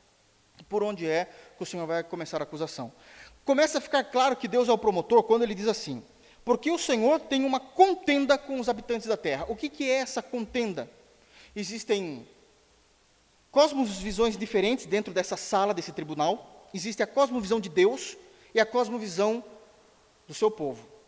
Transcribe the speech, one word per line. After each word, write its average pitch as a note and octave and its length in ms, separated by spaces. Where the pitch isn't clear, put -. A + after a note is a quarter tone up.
Por G#3 140
onde F#3 240
é E3 180
que F#3+ 60
o - 20
Senhor E3+ 220
vai E3 160
começar E3 360
a D3+ 40
acusação. D3 480
Começa D4+ 320
a B3+ 40
ficar C4+ 220
claro B3+ 320
que - 120
Deus A#3+ 220
é - 20
o A3+ 60
promotor A3 460
quando A3+ 200
ele G#3+ 120
diz G3+ 120
assim: C3+ 360
"Porque A#3+ 260
o E4+ 60
Senhor C4+ 420
tem C4+ 240
uma C4 160
contenda C#4+ 800
com C4+ 220
os A#3 100
habitantes A3 380
da G#3+ 100
terra." - 320
O A3+ 60
que D4 140
que C#4 200
é C4 60
essa C4 260
contenda? G#3+ 680
Existem F#3+ 720
cosmovisões A3 880
diferentes G#3+ 480
dentro F#3+ 280
dessa F#3 240
sala, G3+ 360
desse E3+ 180
tribunal. D#3 840
Existe G3 300
a G3+ 40
cosmovisão A#3 520
de F#3+ 100
Deus F#3+ 480
e A3+ 40
a G#3+ 60
cosmovisão A3 800
do D#3 60
seu G#3+ 160
povo. C3 380